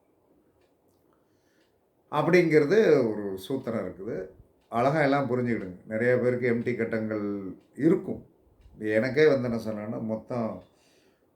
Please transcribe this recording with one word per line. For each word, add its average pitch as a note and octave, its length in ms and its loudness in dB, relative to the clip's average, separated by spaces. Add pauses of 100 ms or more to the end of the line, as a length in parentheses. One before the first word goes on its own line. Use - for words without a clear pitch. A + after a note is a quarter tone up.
(2000)
அப்படிங்கிறது D3+ 680 4 (320)
ஒரு G2+ 280 -6 (100)
சூத்திரம் A2+ 360 -6
இருக்குது. F#2+ 340 -10 (500)
அழகா C#3 340 0
எல்லாம் C#3 280 0
புரிஞ்சுக்கிடுங்க. A2+ 560 -4
நிறைய A#2+ 300 2
பேருக்கு A#2+ 360 0
எம்டி A#2 240 -2
கட்டங்கள் A2 500 -4 (480)
இருக்கும். C#3 480 0 (560)
எனக்கே A#2 480 2
வந்து B2+ 240 2
என்ன A2+ 120 -4
சொன்னேன்னா, G#2+ 400 -8
மொத்தம் A2 600 -6 (720)